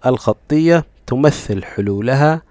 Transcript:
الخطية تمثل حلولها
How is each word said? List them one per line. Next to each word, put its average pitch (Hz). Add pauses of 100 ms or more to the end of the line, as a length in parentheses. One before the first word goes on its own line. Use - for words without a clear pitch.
الخطية 156 (220)
تمثل 123
حلولها 127